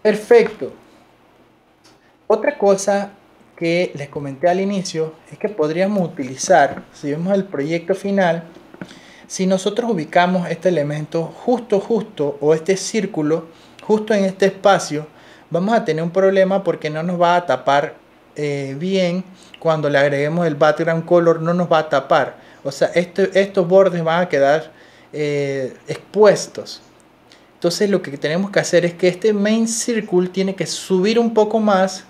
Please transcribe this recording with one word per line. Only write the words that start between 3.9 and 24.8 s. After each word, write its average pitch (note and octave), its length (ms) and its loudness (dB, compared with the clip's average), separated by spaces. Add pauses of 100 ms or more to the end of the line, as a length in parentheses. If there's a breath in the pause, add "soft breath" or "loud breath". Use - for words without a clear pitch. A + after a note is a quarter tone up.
les C#3+ 120 -10
comenté C#3+ 400 -6
al F3+ 140 2
inicio E3+ 520 -4 (160)
es - 80 -20
que - 120 -6
podríamos E3+ 580 -2
utilizar, C#3 760 0 (100)
si D3 180 -8
vemos E3+ 220 -2
el G3 100 0
proyecto E3 520 -4
final, F#3+ 500 -2 (840 loud breath)
si - 180 -4
nosotros G3+ 460 0
ubicamos F3 580 0
este F3 200 -2
elemento D3+ 540 -2
justo, A3 580 -2
justo, E3+ 580 -4
o D3+ 140 2
este D#3+ 240 0
círculo, E3 720 -4 (380 loud breath)
justo G#3+ 280 0
en G3+ 100 2
este F#3+ 220 0
espacio, F3 640 0 (420 loud breath)
vamos F#3 260 0
a A3+ 80 0
tener D#3 180 -2
un E3+ 100 -4
problema F#3+ 520 2
porque D#3 260 -4
no D#3 140 -6
nos F3 160 -4
va F3 160 4
a F3 100 0
tapar, C#3 500 0 (400)
eh, C#3 440 -6
bien. F#3 460 -2 (340 loud breath)
Cuando D#3 300 0
le C#3+ 80 2
agreguemos D3 500 2
el D#3 80 -2
background D#3+ 480 2
color E3 380 4
no E3 120 -2
nos F3 160 -2
va E3 100 4
a D#3 100 -2
tapar, C#3 480 0 (260 loud breath)
o C#3 80 -6
sea, - 180 -2
esto, F3 340 -2 (100)
estos G3 340 0
bordes F3+ 340 4
van E3 200 0
a F3+ 80 -2
quedar, C#3+ 420 2 (400 loud breath)